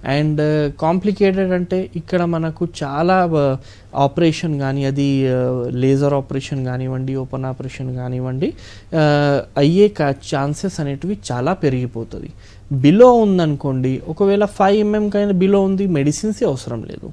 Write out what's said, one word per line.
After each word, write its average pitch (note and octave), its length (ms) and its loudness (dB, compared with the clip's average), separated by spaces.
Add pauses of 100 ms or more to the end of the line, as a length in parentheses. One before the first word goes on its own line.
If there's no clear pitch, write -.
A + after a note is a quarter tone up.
(140)
And, D3+ 260 0
uh, D3+ 420 0
కాంప్లికేటెడ్ F#3+ 680 0
అంటే F3+ 440 -2
ఇక్కడ F3 280 -2
మనకు E3 440 -2 (160)
చాలా, D#3 420 0
uh, C#3+ 300 2 (400)
ఆపరేషన్ D3+ 640 0
కానీ, C#3 260 -2
అది, C#3 240 0 (160)
uh, B2+ 440 0 (140)
లేజర్ C#3 300 2
ఆపరేషన్ C3+ 520 -4
కానివ్వండి, C3 500 -4
ఓపెన్ C3 300 -6
ఆపరేషన్ C3 500 -8
కానివ్వండి, B2+ 580 -4 (400)
uh, D3 440 2 (200)
అయ్యే E3 300 4
కా-, D3 280 -2 (140)
ఛాన్సెస్ D3 500 -4
అనేటివి D3+ 380 -4 (140)
చాలా B2+ 220 -2
పెరిగిపోతది. B2+ 760 -4 (540)
Below A3+ 280 8 (140)
ఉందనుకోండి, C#3 800 0
ఒకవేళ G3+ 380 2
ఫైవ్ G3+ 320 2
ఎంఎం G#3 320 2
కైనా G3+ 220 0
below G3 380 4
ఉంది, G3 180 0
మెడిసిన్సే E3+ 580 0
అవసరం B2 380 -4
లేదు - 280 -12